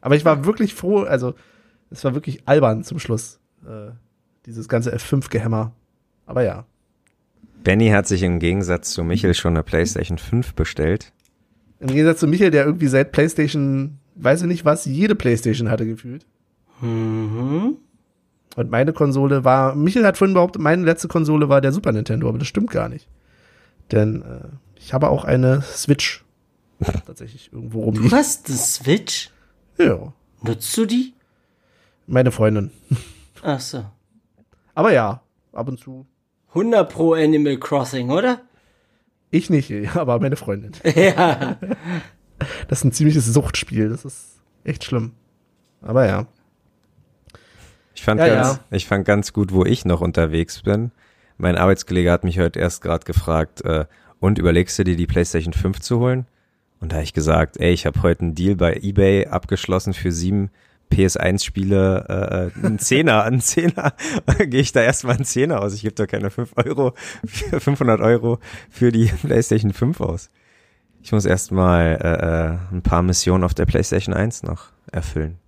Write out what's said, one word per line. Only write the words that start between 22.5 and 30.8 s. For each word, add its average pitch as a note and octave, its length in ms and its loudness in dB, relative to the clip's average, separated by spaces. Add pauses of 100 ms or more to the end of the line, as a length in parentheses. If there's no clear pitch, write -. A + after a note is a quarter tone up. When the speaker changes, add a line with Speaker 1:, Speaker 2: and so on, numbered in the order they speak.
Speaker 1:
gar D#3+ 200 -4
nicht. - 200 -16 (840)
Denn, G#2+ 300 2
äh, B2 260 -16 (320)
ich - 140 -12
habe C3+ 160 2
auch C#3 160 0
eine C3 380 4
Switch - 600 -2 (560)
<laughs> - 260 -4
tatsächlich - 460 -20
irgendwo A2+ 320 -10
rumliegen. A2 260 2
Speaker 3:
Du A3 60 4
hast - 320 0
eine C3 100 -4
Switch? - 760 -2 (460)
Speaker 1:
Ja. E3+ 360 0 (280)
Speaker 3:
Nutzt - 360 -6
du A3+ 80 2